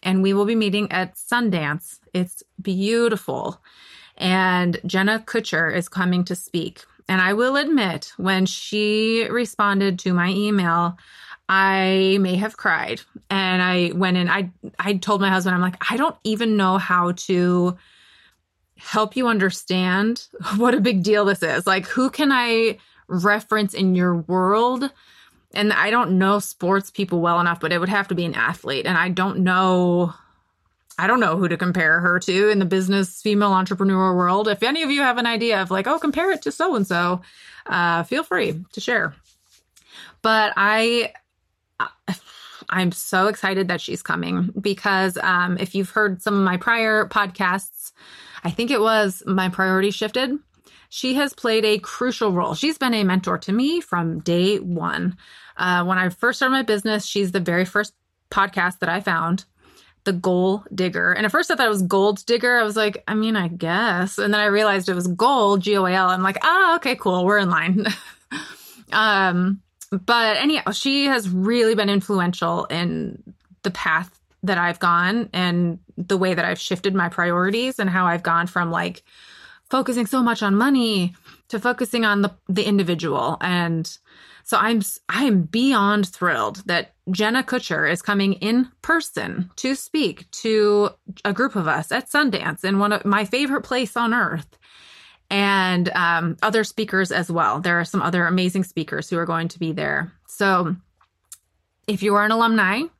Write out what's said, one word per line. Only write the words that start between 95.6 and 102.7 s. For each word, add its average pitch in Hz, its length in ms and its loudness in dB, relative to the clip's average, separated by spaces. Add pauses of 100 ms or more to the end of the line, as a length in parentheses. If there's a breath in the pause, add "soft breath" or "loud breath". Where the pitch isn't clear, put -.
um, 170 540 0
other 220 200 2
speakers 190 480 -2
as 170 180 -2
well. 151 300 0
There 175 220 0
are 165 40 -2
some 190 180 -4
other 175 240 0
amazing 180 360 0
speakers 156 480 -6
who 175 80 -2
are 165 80 -2
going 165 220 -2
to - 100 -12
be 160 140 -4
there. 147 400 -4 (160)
So 185 480 0 (1120)
if 196 160 -2
you 208 100 2
are 208 100 4
an 214 60 2
alumni 226 520 2 (180)